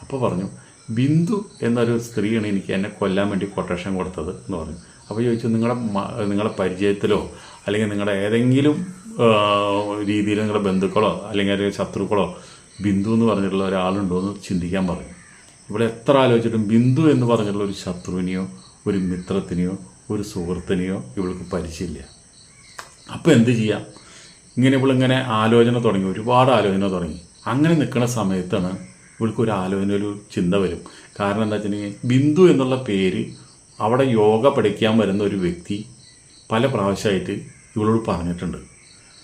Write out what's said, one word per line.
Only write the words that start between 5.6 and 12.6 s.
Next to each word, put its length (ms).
മ-, 500
നിങ്ങളുടെ 300
പരിചയത്തിലോ 720
അല്ലെങ്കിൽ 220
നിങ്ങളുടെ 220
ഏതെങ്കിലും, 840
ആ, 200
രീതിയിൽ 340
നിങ്ങളുടെ 240
ബന്ധുക്കളോ 640
അല്ലെങ്കിൽ 260
ഒരു 160
ശത്രുക്കളോ 720